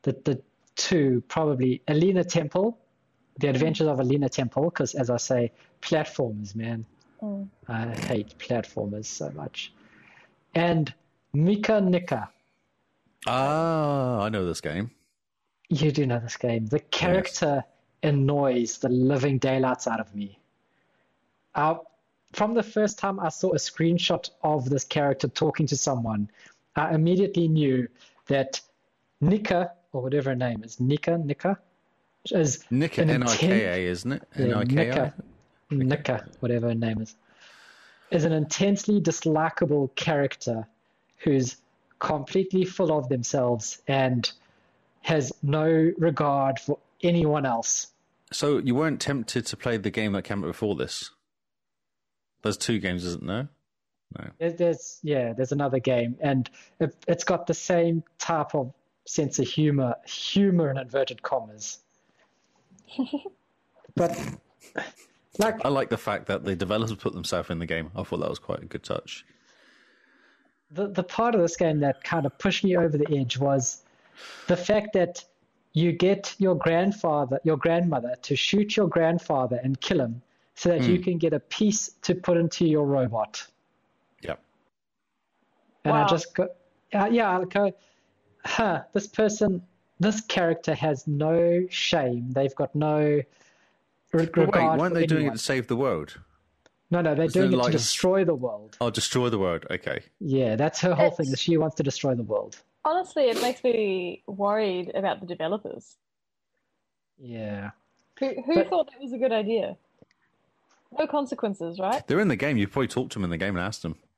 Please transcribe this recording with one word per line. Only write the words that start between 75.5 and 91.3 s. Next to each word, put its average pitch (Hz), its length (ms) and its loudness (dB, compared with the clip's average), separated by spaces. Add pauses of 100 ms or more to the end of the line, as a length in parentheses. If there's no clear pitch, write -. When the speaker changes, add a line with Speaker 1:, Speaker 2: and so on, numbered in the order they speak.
Speaker 1:
you 165 200 2
get 196 460 0
your 185 160 4
grandfather, 160 880 0
your 156 140 4
grandmother 156 640 0
to 143 120 0
shoot 208 400 0
your 202 120 4
grandfather 151 760 0
and 131 160 -2
kill 160 220 0
him 120 200 -6 (340)
so - 140 0
that 160 140 2
you 175 160 4
Speaker 3:
Mm. 180 40 -6
Speaker 1:
can 180 140 0
get 160 160 2
a 143 60 0
piece - 500 0 (120)
to 175 140 0
put 180 220 2
into 170 280 2
your 151 200 4
robot. 123 600 -2 (760)
Speaker 3:
Yep. 78 200 -8 (1400)
Speaker 1:
And 147 80 4
I 220 80 6
Speaker 2:
Wow. 208 60 6
Speaker 1:
just 170 260 0
go, 180 160 0 (440)
uh, 208 180 2
yeah, 214 280 2
I 185 60 -2
go, 196 280 0 (720)
huh, 185 380 0 (100)
this 202 140 -2
person, 208 540 2 (380)
this 214 220 2
character 165 520 0
has 151 340 -2
no 170 640 2